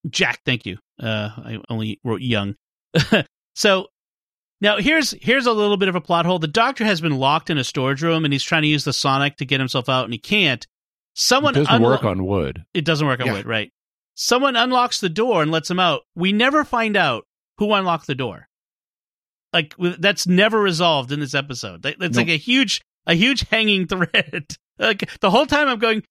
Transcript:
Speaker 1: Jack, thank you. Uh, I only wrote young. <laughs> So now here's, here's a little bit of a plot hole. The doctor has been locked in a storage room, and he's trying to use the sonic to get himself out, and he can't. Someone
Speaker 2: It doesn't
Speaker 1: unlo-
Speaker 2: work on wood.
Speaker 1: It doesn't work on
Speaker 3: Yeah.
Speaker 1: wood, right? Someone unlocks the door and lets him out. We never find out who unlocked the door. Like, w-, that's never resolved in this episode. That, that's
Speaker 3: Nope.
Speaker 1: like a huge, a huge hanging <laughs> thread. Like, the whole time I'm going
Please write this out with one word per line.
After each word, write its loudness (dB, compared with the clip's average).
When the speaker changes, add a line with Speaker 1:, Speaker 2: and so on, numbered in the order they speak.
Speaker 1:
Jack, -2
thank -2
you. -10
Uh, -4
I -12
only -6
wrote -4
young. -2
<laughs> 2
So 2
now 2
here's, 2
here's 2
a 2
little 2
bit 0
of -2
a 0
plot 0
hole. 0
The -2
doctor 0
has 0
been 0
locked 0
in 0
a -2
storage -2
room, 0
and 0
he's -2
trying 0
to 2
use 0
the -2
sonic 0
to -6
get -2
himself -4
out, 0
and -8
he -10
can't. 0
Someone 2
Speaker 2:
It 4
doesn't 4
Speaker 1:
unlo- 6
Speaker 2:
work 2
on -2
wood. -4
Speaker 1:
It -4
doesn't 0
work -2
on -4
Speaker 3:
Yeah. -2
Speaker 1:
wood, -8
right? -6
Someone 0
unlocks 0
the -2
door 2
and 2
lets -2
him 0
out. 0
We 0
never 2
find -2
out 0
who 2
unlocked 0
the -4
door. -8
Like, -2
w-, -2
that's 0
never 4
resolved 2
in -4
this -6
episode. -6
That, -6
that's -2
Speaker 3:
Nope. 2
Speaker 1:
like 2
a 0
huge, 0
a 2
huge 2
hanging 2
<laughs> -16
thread. -4
Like, -2
the 2
whole 4
time 2
I'm -2
going 0